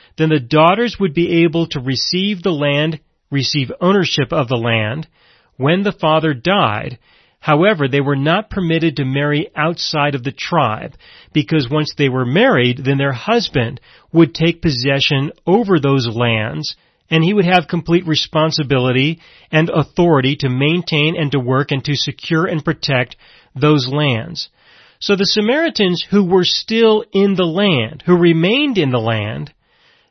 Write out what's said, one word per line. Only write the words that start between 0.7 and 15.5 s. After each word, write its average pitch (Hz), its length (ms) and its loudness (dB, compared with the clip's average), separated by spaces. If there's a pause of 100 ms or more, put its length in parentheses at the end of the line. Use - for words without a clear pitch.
would 190 140 -2
be 170 320 2
able 165 240 0
to 147 120 -8
receive 180 640 -4
the 190 100 -2
land, 147 480 -2 (300)
receive 139 500 -2
ownership 175 520 0
of 151 160 -2
the 127 80 0
land, 117 520 -2 (480)
when 160 260 0
the 202 100 -2
father 156 400 0
died. 123 680 -2 (420)
However, 156 480 2
they 139 140 0
were 139 140 0
not 160 340 -2
permitted 165 460 0
to 147 100 -2
marry 147 500 -2
outside 151 580 -2
of 127 80 -8
the 117 100 -6
tribe, 123 640 -2 (380)
because 147 380 0
once 151 260 -2
they 139 140 0
were 127 160 -2
married, 135 580 2
then 139 140 0
their 139 140 0
husband 127 680 -2 (320)
would 160 220 4
take 165 260 -2
possession 139 720 -2 (140)
over 190 340 2